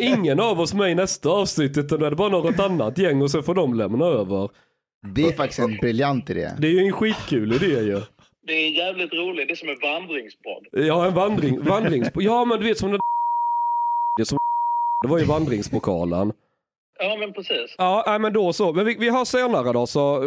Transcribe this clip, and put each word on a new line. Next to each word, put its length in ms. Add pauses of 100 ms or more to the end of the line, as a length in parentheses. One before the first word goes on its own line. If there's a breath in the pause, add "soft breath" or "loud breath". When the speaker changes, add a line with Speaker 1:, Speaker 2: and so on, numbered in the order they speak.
Speaker 1:
ingen 380
av 200
oss 140
med 160
i 40
nästa 340
avsnitt, 500
utan 220
då 60
är 40
det 60
bara 120
något 320
annat 380
gäng 240
och 80
så 120
får 120
de 200
lämna 320
över. 440 (640 soft breath)
Speaker 2:
Det 80
är 100
faktiskt 280
en 160
briljant 540
idé. 280
Speaker 1:
Det 80
är 60
ju 140
en 60
skitkul 600
idé 280
ju. 200 (460 soft breath)
Speaker 3:
Det 60
är 180
jävligt 420
roligt. 360
Det 60
är 20
som 120
en 140
vandringspodd. 920
Speaker 1:
Ja, 340
en 80
vandring-, 540
vandringspodd. 540
Ja, 220
men 160
du 60
vet 120
som 120
den, 100 (1160)
det 60
som... 140 (640)
det 60
var 100
ju 60
vandringspokalen. 1080 (720)
Speaker 3:
Ja, 140
men 160
precis. 460
Speaker 1:
Ja, 280
nej, 120
men 140
då 200
så. 200
Men 140
vi, 100
vi 120
har 160
senare 480
då, 140
så, 400